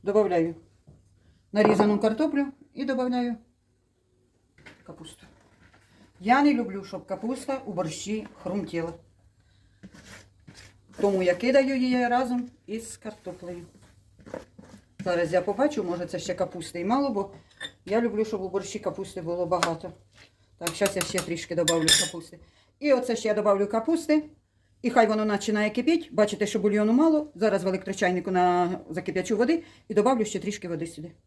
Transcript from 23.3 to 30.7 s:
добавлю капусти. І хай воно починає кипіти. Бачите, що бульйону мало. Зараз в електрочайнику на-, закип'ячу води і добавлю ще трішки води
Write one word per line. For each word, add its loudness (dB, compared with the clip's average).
добавлю 2
капусти. 0
І 0
хай 6
воно 0
починає 0
кипіти. 0
Бачите, 0
що -2
бульйону 2
мало. 4
Зараз 0
в 0
електрочайнику -2
на-, 2
закип'ячу -2
води 2
і -8
добавлю 2
ще -4
трішки -6
води -6